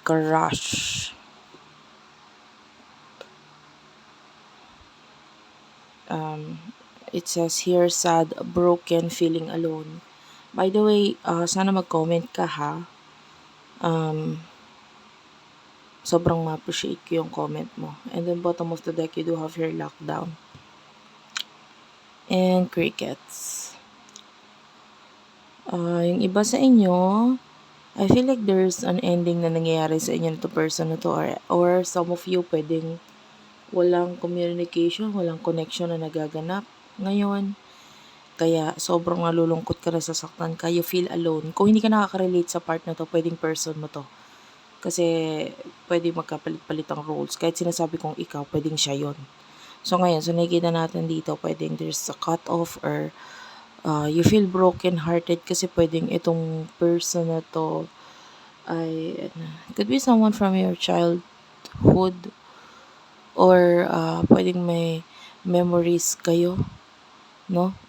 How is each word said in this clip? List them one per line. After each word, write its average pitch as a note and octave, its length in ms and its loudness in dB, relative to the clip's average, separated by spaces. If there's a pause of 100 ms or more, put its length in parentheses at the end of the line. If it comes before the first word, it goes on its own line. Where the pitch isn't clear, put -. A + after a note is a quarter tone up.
crush. - 1120 0 (4000)
Um, D#3 480 -10 (560)
it F3 120 -6
says E3 400 -4
here, F3+ 240 4
sad, E3 520 2
broken, F3 680 2
feeling E3 400 -2
alone. D#3+ 520 -6 (480)
By F#3 200 0
the G#3 120 4
way, G#3+ 200 6 (200)
uh, E3+ 240 -2
sana F#3+ 240 2
mag-comment E3+ 640 0
ka, F3+ 120 -2
ha. D3+ 400 -6 (960)
Um, D#3+ 600 -2 (1600)
sobrang E3+ 400 2
ma-appreciate D#3+ 640 -6
ko E3 160 -2
yung D#3+ 80 -8
comment D3+ 480 -6
mo. D3+ 200 -12 (160)
And E3+ 120 -4
then F3 160 -2
bottom E3+ 280 -2
of E3 160 -8
the E3 80 -4
deck, D#3+ 240 -6
you D#3+ 80 -4
do E3 160 -2
have D#3+ 160 -10
your D#3+ 160 -4
lockdown. D#3 640 -10 (1900)
And F#3 400 4
crickets. - 1040 -6 (1900)
Uh, E3+ 400 -2
yung F3 160 2
iba G3 240 2
sa B3 160 0
inyo, G#3+ 760 6 (600)
I - 120 0
feel B3 200 6
like B3 160 0
there's F#3+ 400 2
an F3+ 160 0
ending F3 440 0
na E3 80 0
nangyayari D#3+ 440 2
sa D#3+ 160 -2
inyo D#3+ 240 -2
nito E3 120 -4
person D#3+ 440 -2
na D#3+ 80 -6
to, - 80 -2
or, D#3+ 180 0 (220)
or F3 220 4 (140)
some F3 280 -2
of F3 160 -8
you F3+ 240 0
pwedeng D#3+ 480 -2 (720)
walang F3 480 2
communication, F3 920 -2
walang E3+ 280 -4
connection E3 480 -4
na E3 120 -4
nagaganap D#3+ 640 -6 (360)
ngayon. G3+ 560 0 (800)
Kaya E3 400 0
sobrang F3 480 -2
nalulungkot E3 560 0
ka, E3+ 120 -4
nasasaktan E3 640 -6
ka, E3+ 120 -6
you E3+ 160 0
feel F3+ 280 -2
alone. D#3+ 400 -2
Kung G3+ 200 4
hindi A3 80 6
ka A3 120 2
nakaka-relate F#3 640 0
sa E3+ 40 -4
part E3 280 -4
na E3 80 -6
to, E3 120 -8
pwedeng E3 280 0
person D#3+ 440 -4
mo D3+ 80 -10
to. C#3+ 160 -12 (800)
Kasi F3 200 -2 (840)
pwedeng E3+ 320 0
magkapalit-palit D#3 680 -6
ang D3+ 160 -6
roles. D3 320 -6
Kahit E3 200 0
sinasabi E3 440 -2
kong D#3 160 -8
ikaw, D3 360 -8
pwedeng D#3 240 -2
siya C#3+ 200 -2
yun. C#3+ 200 -4 (640)
So - 160 0
ngayon, F3 240 4
so E3 160 -2
nakikita E3+ 360 2
natin E3 360 -2
dito, D#3 320 -4
pwedeng D#3+ 400 -4
there's D#3+ 280 -6
a C#3 80 -8
cut E3 320 -2
off E3+ 320 -4
or, D3+ 320 -4 (720)
uh, D3+ 240 0
you E3 160 2
feel G3+ 240 6
broken-hearted F3 960 2
kasi - 320 -2
pwedeng E3 320 2
itong D#3+ 720 -2
person E3+ 480 0
na D#3+ 240 -2
to D#3+ 320 -4 (800)
ay, D#3+ 480 -6 (160)
ano, E3 160 -14 (320)
could G#3 80 0
be B3+ 160 0
someone A3 320 4
from G3 240 2
your F#3 160 2
childhood - 1600 2 (1040)
or, F3+ 560 8
uh, E3 400 0
pwedeng F3+ 320 4
may E3+ 400 -2 (400)
memories F3 720 2
kayo, F3 480 2 (800)
no, F#3 320 0 (120)